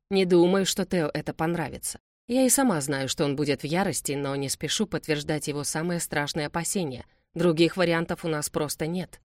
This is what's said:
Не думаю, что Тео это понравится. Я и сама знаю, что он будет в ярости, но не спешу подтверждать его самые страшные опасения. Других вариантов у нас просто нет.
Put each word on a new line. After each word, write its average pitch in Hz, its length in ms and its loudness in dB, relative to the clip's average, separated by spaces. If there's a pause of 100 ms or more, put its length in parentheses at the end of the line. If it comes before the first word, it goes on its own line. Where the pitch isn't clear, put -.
(100)
Не 190 160 2
думаю, 180 400 6
что - 180 -2
Тео 160 300 0
это 151 180 -6
понравится. 160 680 -4 (300)
Я 254 160 4
и 247 60 6
сама 240 320 4
знаю, 135 260 -2
что - 160 0
он 143 120 0
будет 143 260 0
в - 20 -14
ярости, 170 480 -2
но 139 240 -2
не 139 140 -4
спешу - 360 -2
подтверждать 151 600 -4
его 143 160 -4
самые 170 340 -2
страшные 147 500 -2
опасения. 165 580 -4 (280)
Других 165 440 4
вариантов 170 480 0
у - 20 -2
нас 151 220 -2
просто 156 360 -2
нет. 175 340 -6 (160)